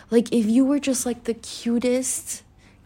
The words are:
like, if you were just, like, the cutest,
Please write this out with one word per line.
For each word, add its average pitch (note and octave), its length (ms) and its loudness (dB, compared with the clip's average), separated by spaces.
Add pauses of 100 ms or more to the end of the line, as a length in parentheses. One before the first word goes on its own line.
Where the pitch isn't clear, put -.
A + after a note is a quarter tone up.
(100)
like, A#3 220 2
if A#3 140 2
you A#3 180 4
were C#4 160 2
just, C4 260 -2
like, A#3+ 180 -6
the A3+ 100 -4
cutest, A#3+ 1080 -4 (440)